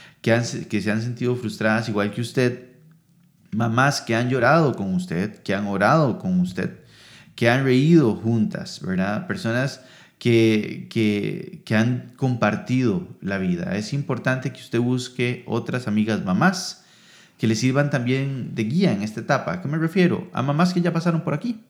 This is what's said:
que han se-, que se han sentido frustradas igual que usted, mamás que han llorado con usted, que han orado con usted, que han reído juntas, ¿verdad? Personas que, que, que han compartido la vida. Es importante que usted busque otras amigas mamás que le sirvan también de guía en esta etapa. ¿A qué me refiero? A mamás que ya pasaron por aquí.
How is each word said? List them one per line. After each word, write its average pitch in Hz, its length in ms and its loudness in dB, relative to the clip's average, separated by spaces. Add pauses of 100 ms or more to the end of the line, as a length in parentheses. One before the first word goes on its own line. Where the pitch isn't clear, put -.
(200)
que 117 120 2
han 120 120 2
se-, 87 220 -8
que 104 160 -2
se 107 80 -2
han 110 100 0
sentido 123 360 -2
frustradas 110 520 -2
igual 104 220 0
que 120 100 -6
usted, 123 440 0 (880)
mamás 120 500 2
que 113 120 -2
han 120 140 0
llorado 131 460 4
con 98 200 -2
usted, 90 480 -2
que 101 120 -2
han 101 120 -2
orado 110 520 2
con 92 220 0
usted, - 400 -4 (540)
que 117 140 2
han 131 160 4
reído 135 500 6
juntas, 110 720 -2
¿verdad? 95 420 -2
Personas 117 540 -4 (380)
que, 110 720 2
que, 104 720 -2
que 113 120 0
han 123 400 0
compartido 117 920 0 (140)
la 98 180 -4
vida. 90 380 -2
Es 107 160 -6
importante 131 600 -2
que - 80 -16
usted - 200 -2
busque 123 640 -2
otras 113 420 -4
amigas 107 360 2
mamás 117 600 0 (540)
que - 80 -2
le 110 80 2
sirvan 131 360 2
también 135 640 -2
de 123 100 -2
guía 143 280 2
en 101 100 -2
esta 107 180 -6
etapa. 127 340 -2
¿A - 80 -8
qué 139 60 -4
me 156 100 -2
refiero? 165 540 0
A 120 100 -2
mamás 151 320 2
que 175 60 0
ya 170 120 0
pasaron 165 300 0
por 156 120 -4
aquí. 226 360 -6